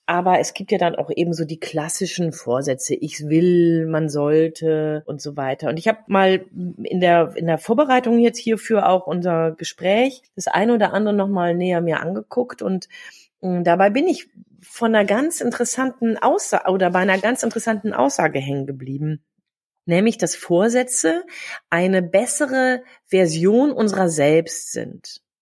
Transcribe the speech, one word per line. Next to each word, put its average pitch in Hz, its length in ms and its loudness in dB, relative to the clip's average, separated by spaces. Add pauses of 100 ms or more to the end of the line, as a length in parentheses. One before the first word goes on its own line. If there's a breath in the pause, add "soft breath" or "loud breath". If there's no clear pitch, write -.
aber 175 360 2
es 147 120 -4
gibt - 200 -8
ja 208 60 2
dann 175 180 0
auch 147 180 -4
eben 170 180 0
so 160 140 -4
die 160 140 -10
klassischen 165 720 -4
Vorsätze, 131 600 -4
ich 151 360 -6
will, 170 560 4
man 160 240 -2
sollte 156 960 0
und 147 160 -10
so 147 160 -12
weiter. 131 320 -4
Und 160 80 -2
ich 165 100 -4
habe 220 200 0
mal 190 360 4 (380)
in - 180 -4
der, 175 360 4
in 165 100 -4
der 160 100 0
Vorbereitung 247 600 2
jetzt 240 200 2
hierfür 214 520 0
auch 185 160 2
unser 170 460 0
Gespräch 202 680 -2 (160)
das 190 120 -8
eine 220 260 2
oder 214 180 2
andere 208 220 0
noch 196 140 0
mal 175 260 0
näher 180 260 0
mir 165 200 0
angeguckt 214 600 -6
und, 190 280 -4 (520 loud breath)
mm, 180 220 -4
dabei 175 260 4
bin 262 200 0
ich - 200 -4 (320)
von - 340 -2
einer 208 120 4
ganz 247 340 0
interessanten 240 800 -2
Aussa-, 262 500 0
oder 190 220 2
bei 180 80 2
einer 190 200 2
ganz 214 240 -2
interessanten 220 520 -4
Aussage 160 460 0
hängen 139 260 -4
geblieben. 139 580 -8 (600)
Nämlich, 196 320 2
dass - 200 -4
Vorsätze 247 880 0 (440 loud breath)
eine 185 340 2
bessere 254 800 0 (240 loud breath)
Version 190 640 4
unserer 196 360 0
selbst 156 600 2
sind. - 500 -12 (220)